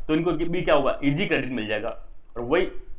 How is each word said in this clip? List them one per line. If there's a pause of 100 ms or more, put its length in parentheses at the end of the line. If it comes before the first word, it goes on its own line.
तो
इनको
भी
क्या
होगा,
Easy
credit
मिल
जाएगा। (460)
और
वही (320)